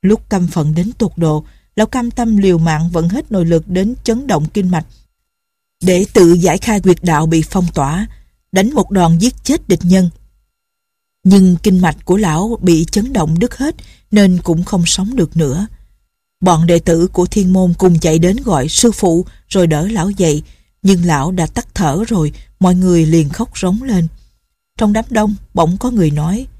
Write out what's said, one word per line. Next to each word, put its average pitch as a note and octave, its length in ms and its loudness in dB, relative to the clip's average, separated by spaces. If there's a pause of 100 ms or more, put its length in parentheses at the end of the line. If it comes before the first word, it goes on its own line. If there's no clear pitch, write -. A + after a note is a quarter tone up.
Lúc G3+ 280 2
căm F3+ 180 0
phẫn D#3 280 -2
đến F3+ 220 -4
tột G#3+ 180 -2
độ, D#3 280 -2 (320)
lão G#3+ 120 0
cam A#3+ 240 -6
tâm A#3 260 0
liều F#3+ 200 2
mạng D#3+ 320 0
vận E3+ 200 -2
hết A#3+ 220 -6
nội F#3 140 0
lực E3 220 0
đến G3 360 -2
chấn A#3+ 240 -2
động D#3+ 260 -2
kinh F#3 180 -2
mạch, D#3+ 140 -2 (960)
để F#3 300 2
tự F3 200 6
giải F3 240 2
khai G#3 260 -2
huyệt F3+ 200 4
đạo D#3+ 220 0
bị E3 240 0
phong F#3 240 -2
tỏa, D#3+ 340 -4 (440)
đánh G3+ 220 0
một G3 180 -2
đòn E3+ 260 2
giết A3+ 260 -2
chết D4 240 -2
địch E3+ 160 0
nhân. F3+ 260 2 (1120)
Nhưng F#3 400 6
kinh F#3 160 2
mạch E3+ 260 -2
của F#3 120 0
lão G3+ 440 -2
bị E3+ 300 2
chấn A#3+ 220 -2
động D#3+ 260 0
đứt A#3+ 180 -4
hết, D4+ 180 -4 (360)
nên G3 320 4
cũng E3+ 200 -2
không F3+ 220 -2
sống G3 300 -4
được E3+ 220 -2
nữa. D#3+ 300 -2 (760)
Bọn E3+ 260 2
đệ E3+ 120 4
tử E3+ 280 0
của F3+ 180 -2
Thiên F#3 280 0
môn F#3 240 2
cùng F3 220 4
chạy D#3+ 200 0
đến F3+ 180 0
gọi F3+ 300 -2
sư A#3 240 2
phụ F3+ 340 0 (240)
rồi F3+ 180 2
đỡ D#3 200 0
lão G3+ 220 -4
dậy, D#3+ 340 0 (380)
nhưng F#3+ 240 2
lão D#3 260 0
đã F3+ 140 -2
tắt - 280 -8
thở E3 340 -2
rồi, D#3+ 240 -2 (280)
mọi F3+ 160 4
người F3+ 300 2
liền D#3 240 2
khóc - 280 -10
rống G3+ 260 -2
lên. F#3+ 240 0 (680)
Trong G#3 160 0
đám A3 160 -2
đông, G#3+ 260 -2 (180)
bỗng E3+ 240 0
có B3+ 140 -4
người F3+ 200 2
nói F3 360 -4 (120)